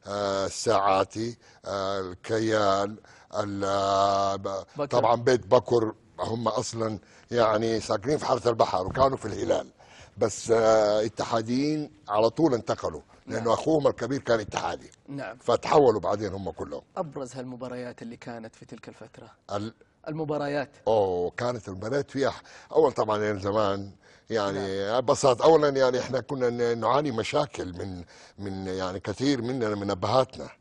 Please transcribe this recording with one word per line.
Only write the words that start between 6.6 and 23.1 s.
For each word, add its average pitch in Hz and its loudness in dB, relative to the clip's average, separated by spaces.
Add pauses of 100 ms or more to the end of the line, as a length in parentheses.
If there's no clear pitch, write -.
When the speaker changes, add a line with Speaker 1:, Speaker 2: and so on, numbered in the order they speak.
Speaker 1:
يعني 113 2
ساكنين 117 -2
في - -4
حارة 120 2
البحر 107 2
وكانوا 131 2
في - -10
الهلال، 98 -2 (520)
بس، - -2
آه، 110 4
اتحاديين 127 -2 (180)
على 107 4
طول 151 2
انتقلوا، 101 -4 (260)
لأنه 110 -6
Speaker 2:
نعم. 117 4
Speaker 1:
أخوهم 151 2
الكبير 127 -2
كان 117 2
اتحادي. - -6 (180)
Speaker 2:
نعم. 127 -12
Speaker 1:
فتحولوا 120 4
بعدين 98 -2
هم 95 -8
كلهم. - -10 (140)
Speaker 2:
أبرز 135 -8
هالمباريات 123 -12
اللي 117 -14
كانت 113 -14
في - -20
تلك - -18
الفترة؟ 113 -20 (220)
Speaker 1:
ال- 104 -6 (340)
Speaker 2:
المباريات. 147 -4 (160)
Speaker 1:
أوه، 92 2
كانت 120 -6
المباريات 107 -6
فيها 135 0
ح-، - -12 (300)
أول 147 6
طبعًا 107 0